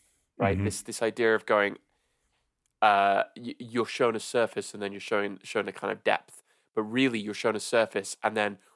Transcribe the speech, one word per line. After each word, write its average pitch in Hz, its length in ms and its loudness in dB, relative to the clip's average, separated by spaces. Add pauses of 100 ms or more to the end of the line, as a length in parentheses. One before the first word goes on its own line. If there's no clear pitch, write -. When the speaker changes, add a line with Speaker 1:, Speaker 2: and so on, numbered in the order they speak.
(380)
Speaker 1:
right? 98 180 0
Speaker 2:
Mm-hmm. 98 100 0
Speaker 1:
This, 101 180 -4
this - 180 -8
idea 113 340 2
of 104 100 -2
going, 101 320 2 (1040)
uh, 101 420 6 (140)
y-, 120 220 -10
you're 117 260 -2
shown 117 300 0
a 110 40 -4
surface 110 540 -2
and 104 100 -8
then 98 80 -4
you're 98 100 -12
shown, 101 420 -2
shown 101 240 -2
a 101 60 -8
kind - 180 -4
of 101 120 -8
depth, - 400 -2 (320)
but 110 80 -2
really 120 360 0
you're 104 140 -6
shown 107 220 -2
a 104 60 -4
surface, 110 600 0
and 107 140 0
then 104 220 -2 (180)